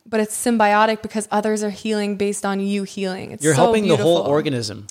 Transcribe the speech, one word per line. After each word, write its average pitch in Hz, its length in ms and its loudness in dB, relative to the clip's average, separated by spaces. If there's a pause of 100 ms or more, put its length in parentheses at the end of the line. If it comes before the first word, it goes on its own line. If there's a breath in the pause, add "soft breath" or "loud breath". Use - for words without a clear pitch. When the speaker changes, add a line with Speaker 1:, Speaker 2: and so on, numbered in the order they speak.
Speaker 1:
but 220 140 -2
it's 214 160 -2
symbiotic 220 680 2
because 214 300 -6
others 214 320 0
are 208 60 -2
healing 208 480 -4
based 202 280 -2
on 196 140 -2
you 196 240 -2
healing. 190 480 -8
It's - 120 -10
Speaker 2:
You're 151 120 4
Speaker 1:
so - 80 4
Speaker 2:
helping 220 240 4
the 156 100 4
whole 165 180 4
Speaker 1:
beautiful. 147 160 0
Speaker 2:
organism, 120 600 -2